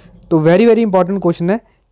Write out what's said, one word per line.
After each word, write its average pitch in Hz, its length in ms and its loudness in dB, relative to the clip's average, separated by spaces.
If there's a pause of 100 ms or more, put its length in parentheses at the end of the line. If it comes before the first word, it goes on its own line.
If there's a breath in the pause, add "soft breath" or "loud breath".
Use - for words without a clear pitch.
(320 soft breath)
तो 160 100 2
very, 180 280 2
very 226 160 2
important 190 340 -2
question 170 320 -4
है 226 80 -4 (320)